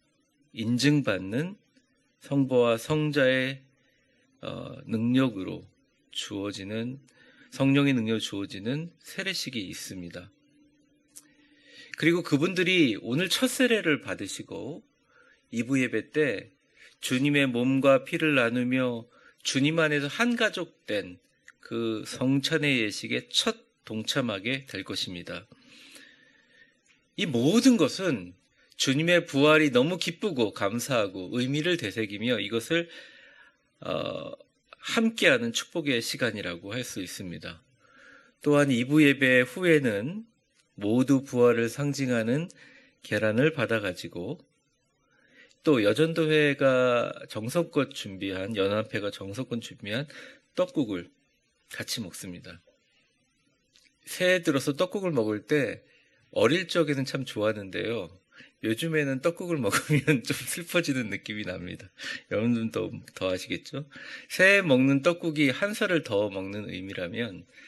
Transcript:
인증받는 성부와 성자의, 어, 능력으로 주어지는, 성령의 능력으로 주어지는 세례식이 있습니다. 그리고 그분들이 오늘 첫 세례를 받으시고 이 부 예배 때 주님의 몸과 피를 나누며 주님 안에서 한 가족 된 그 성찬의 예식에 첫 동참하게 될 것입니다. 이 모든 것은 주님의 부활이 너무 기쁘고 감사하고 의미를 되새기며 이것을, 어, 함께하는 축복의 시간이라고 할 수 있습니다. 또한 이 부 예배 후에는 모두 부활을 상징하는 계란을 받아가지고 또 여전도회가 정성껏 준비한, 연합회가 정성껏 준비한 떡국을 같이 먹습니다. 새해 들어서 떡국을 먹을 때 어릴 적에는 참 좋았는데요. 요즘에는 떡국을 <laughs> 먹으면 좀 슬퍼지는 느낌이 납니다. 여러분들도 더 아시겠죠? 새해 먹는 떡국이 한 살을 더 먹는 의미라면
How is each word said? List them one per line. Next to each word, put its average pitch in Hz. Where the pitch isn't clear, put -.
인증받는 123
성부와 123
성자의, 135
어, 90
능력으로 110
주어지는, 104
성령의 139
능력으로 110
주어지는 101
세례식이 180
있습니다. 90
그리고 170
그분들이 170
오늘 147
첫 -
세례를 214
받으시고 98
이 117
부 131
예배 110
때 127
주님의 139
몸과 131
피를 156
나누며 123
주님 147
안에서 147
한 240
가족 214
된 90
그 113
성찬의 139
예식에 113
첫 -
동참하게 117
될 95
것입니다. 90
이 196
모든 180
것은 131
주님의 165
부활이 151
너무 143
기쁘고 160
감사하고 101
의미를 147
되새기며 107
이것을, 117
어, -
함께하는 175
축복의 143
시간이라고 101
할 123
수 -
있습니다. 87
또한 143
이 123
부 147
예배 131
후에는 151
모두 127
부활을 120
상징하는 135
계란을 110
받아가지고 104
또 131
여전도회가 139
정성껏 139
준비한, 95
연합회가 101
정성껏 113
준비한 113
떡국을 110
같이 -
먹습니다. 87
새해 180
들어서 143
떡국을 185
먹을 107
때 131
어릴 147
적에는 147
참 135
좋았는데요. 104
요즘에는 156
떡국을 170
<laughs> -
먹으면 135
좀 -
슬퍼지는 135
느낌이 104
납니다. 90
여러분들도 113
더 92
아시겠죠? 139
새해 196
먹는 139
떡국이 156
한 202
살을 185
더 104
먹는 98
의미라면 95